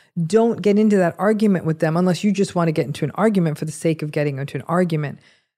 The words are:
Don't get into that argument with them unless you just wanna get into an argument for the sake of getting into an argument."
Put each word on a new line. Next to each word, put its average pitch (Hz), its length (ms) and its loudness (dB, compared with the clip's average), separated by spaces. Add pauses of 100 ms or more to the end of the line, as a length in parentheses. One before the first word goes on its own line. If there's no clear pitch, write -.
(260)
Don't 220 360 2
get 202 160 2
into 214 180 4
that 180 220 2
argument 208 480 2
with 160 120 -2
them 156 180 0
unless 180 280 2
you 208 80 2
just 190 240 -2
wanna 165 160 2
get 160 140 -2
into 143 180 -6
an 139 100 -4
argument 185 440 0
for - 60 -8
the 156 80 -6
sake 160 300 -4
of 151 80 -6
getting 147 280 -2
into 139 200 -8
an 127 80 -10
argument." 165 540 -2 (380)